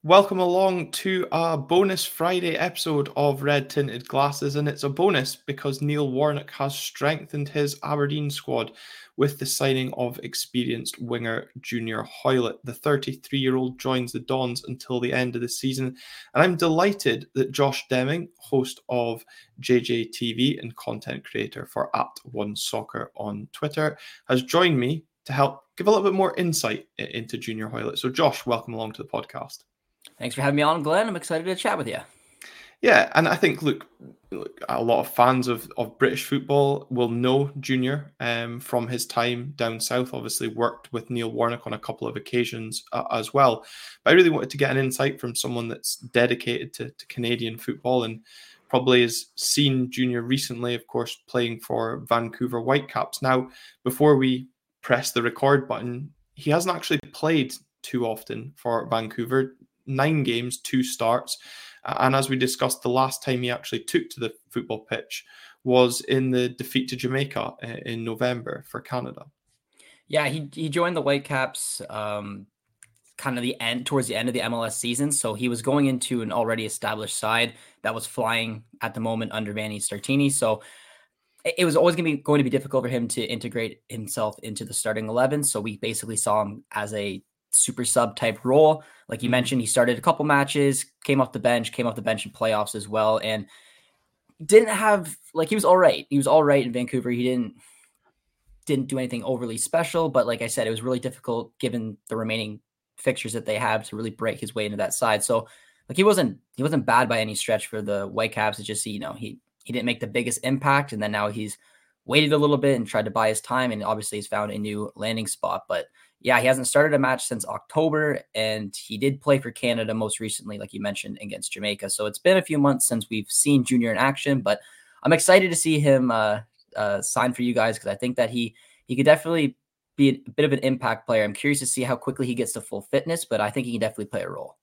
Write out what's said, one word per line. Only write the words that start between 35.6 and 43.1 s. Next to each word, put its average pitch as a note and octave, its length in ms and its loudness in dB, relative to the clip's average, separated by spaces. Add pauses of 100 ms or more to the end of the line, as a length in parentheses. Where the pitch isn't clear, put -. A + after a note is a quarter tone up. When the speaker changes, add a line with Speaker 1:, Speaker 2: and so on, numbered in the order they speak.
Speaker 1:
of A2 200 -6
British - 280 2
football C#3 640 2
will B2 180 0
know B2+ 500 2
Junior, C3+ 600 -2
um, A#2 400 -4
from A#2+ 260 -2
his B2 200 -6
time B2 500 -2
down A2+ 240 -2
south, B2+ 320 -2
obviously A#2 340 -6
worked A2+ 460 -4
with A#2 160 -8
Neil A#2 240 -4
Warnock A#2 340 -2
on A2+ 60 -6
a G#2+ 60 -8
couple - 280 -8
of A2+ 100 -6
occasions, A#2 760 -4
uh, B2 180 -4